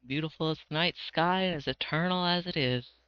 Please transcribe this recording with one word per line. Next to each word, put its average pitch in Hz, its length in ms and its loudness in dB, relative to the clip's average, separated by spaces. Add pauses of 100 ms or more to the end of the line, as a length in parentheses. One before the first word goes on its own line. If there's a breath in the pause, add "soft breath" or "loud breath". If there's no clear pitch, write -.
Beautiful 156 440 -2
as 156 80 -2 (100)
the - 60 -8
night 165 220 2
sky 180 460 0
and 185 140 0
as 139 120 -6
eternal 180 560 0
as 175 220 2
it 180 100 -4
is. 127 380 0 (140)